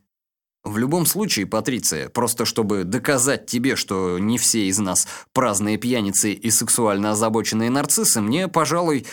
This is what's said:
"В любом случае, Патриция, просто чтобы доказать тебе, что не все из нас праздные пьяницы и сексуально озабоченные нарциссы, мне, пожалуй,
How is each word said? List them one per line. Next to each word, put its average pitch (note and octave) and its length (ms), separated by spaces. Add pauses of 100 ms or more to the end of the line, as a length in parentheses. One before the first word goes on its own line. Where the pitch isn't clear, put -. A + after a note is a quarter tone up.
(640)
"В G#2 140
любом D3+ 300
случае, F3 400
Патриция, G2+ 600
просто A#2 380
чтобы G2+ 380
доказать B2 640
тебе, B2 280
что F#2 440
не A2 180
все A2 300
из F#2+ 100
нас F#2+ 300 (260)
праздные G#2+ 460
пьяницы G#2+ 540
и A2 180
сексуально G#2+ 640
озабоченные A2 580
нарциссы, C#3+ 500
мне, C#3+ 260
пожалуй, D#3 640